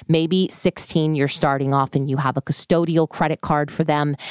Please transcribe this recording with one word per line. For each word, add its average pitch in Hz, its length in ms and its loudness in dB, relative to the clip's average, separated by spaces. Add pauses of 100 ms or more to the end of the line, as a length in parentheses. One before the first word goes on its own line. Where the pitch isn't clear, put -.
maybe 165 420 2
sixteen, - 640 -2
you're 143 140 2
starting 139 460 0
off 135 220 0
and 139 140 -2
you 131 60 -2
have 135 220 0
a 135 40 0
custodial 165 680 0
credit 156 320 -2
card 147 280 0
for - 140 -2
them, 147 320 2 (160)